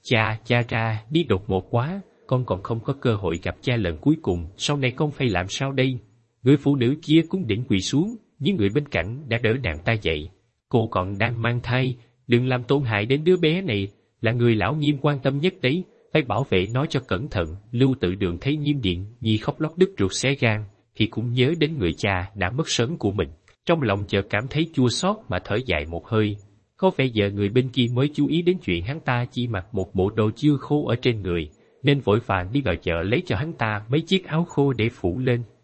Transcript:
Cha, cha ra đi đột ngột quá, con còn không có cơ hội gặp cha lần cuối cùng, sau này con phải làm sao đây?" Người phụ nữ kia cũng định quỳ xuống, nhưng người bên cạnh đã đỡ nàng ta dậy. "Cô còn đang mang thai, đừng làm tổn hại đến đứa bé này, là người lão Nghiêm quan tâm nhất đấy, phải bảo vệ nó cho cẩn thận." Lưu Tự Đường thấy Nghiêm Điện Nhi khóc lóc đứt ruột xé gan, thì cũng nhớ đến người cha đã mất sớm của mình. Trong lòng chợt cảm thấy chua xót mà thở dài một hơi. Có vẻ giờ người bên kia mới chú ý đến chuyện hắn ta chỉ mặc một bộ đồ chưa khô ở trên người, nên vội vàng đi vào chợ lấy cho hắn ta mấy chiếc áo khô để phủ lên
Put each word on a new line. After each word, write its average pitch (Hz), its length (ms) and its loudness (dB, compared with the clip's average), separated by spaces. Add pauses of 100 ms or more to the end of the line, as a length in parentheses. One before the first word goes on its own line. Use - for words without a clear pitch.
Cha, 110 440 0
cha 120 240 2
ra 113 400 -2
đi 160 140 0
đột 98 260 0
ngột 95 200 -2
quá, 151 320 -2 (260)
con 127 180 0
còn 95 180 -4
không 117 160 -4
có 135 140 -4
cơ 117 220 0
hội 87 280 -2
gặp 82 180 -4
cha 127 140 -2
lần 85 220 -2
cuối 151 240 2
cùng, 87 260 -2 (100)
sau 147 200 -2
này 131 140 0
con 151 200 -2
phải 131 180 -2
làm 90 200 0
sao 135 220 -4
đây?" 131 280 0 (440)
Người 139 140 6
phụ 143 180 2
nữ 131 260 2
kia 156 280 4
cũng 190 180 -4
định 107 220 -2
quỳ 98 100 4
xuống, 180 360 0 (240)
nhưng 175 160 0
người 101 140 2
bên 143 180 0
cạnh 107 420 -4
đã 113 80 0
đỡ 117 160 2 (100)
nàng 78 220 -2
ta 117 80 2
dậy. 82 360 -2 (400)
"Cô 110 180 2
còn 98 300 -2
đang 120 240 -2
mang 120 220 0
thai, 127 320 0 (320)
đừng 120 200 4
làm 123 160 -2
tổn 139 200 2
hại 110 220 0
đến 139 180 0
đứa 180 140 4
bé 170 240 2
này, 101 260 -2 (340)
là 110 100 2
người 120 240 4
lão 104 200 0
Nghiêm 147 260 2
quan 147 180 0
tâm 139 200 0
nhất 185 220 0
đấy, 131 220 0 (300)
phải 156 80 4
bảo 117 280 -2
vệ 95 240 2
nó 139 120 0
cho 143 140 -2
cẩn 107 300 -4
thận." 85 260 -4 (160)
Lưu 127 280 4
Tự 92 160 0
Đường 90 260 -2
thấy 147 160 -2
Nghiêm 147 240 -2
Điện 92 240 -2 (160)
Nhi 110 160 2
khóc - 240 -4
lóc 156 160 -4
đứt 190 200 4
ruột 95 160 2
xé 139 260 0
gan, 107 240 2 (320)
thì 107 100 2
cũng 117 280 -4
nhớ 127 260 4
đến 156 180 0
người 110 160 0
cha 95 420 -2
đã 92 140 0
mất 147 200 -4
sớm 135 280 0
của 101 140 0
mình. 90 180 -2 (360)
Trong 165 160 2
lòng 98 260 0
chợt 98 220 0
cảm 110 200 -2
thấy 160 240 -2
chua 127 160 4
xót 190 280 0 (120)
mà 90 140 -2
thở 104 220 -2
dài 78 200 -2
một 82 220 -10
hơi. 107 300 0 (400)
Có 190 200 2
vẻ 135 80 2
giờ 107 240 0
người 101 200 0
bên 127 200 2
kia 120 240 2
mới 139 200 2
chú 143 140 0
ý 156 140 0
đến 180 160 2
chuyện 87 260 -2
hắn 139 160 -6
ta 123 320 0
chỉ 120 160 -4
mặc 104 240 -4
một 95 240 -4
bộ 95 140 2
đồ 110 260 0
chưa 147 220 2
khô 147 280 -2
ở - 100 0
trên 113 260 0
người, 85 280 -4 (340)
nên 143 160 4
vội 107 260 2
vàng 92 260 -2
đi 139 100 0
vào 95 140 0
chợ 82 280 -2
lấy 123 220 0
cho 113 100 -2
hắn 160 180 -4
ta 107 360 -4
mấy 151 120 0
chiếc 185 260 0
áo 165 180 0
khô 139 280 0
để 113 160 0
phủ 92 300 -2
lên 123 240 0 (200)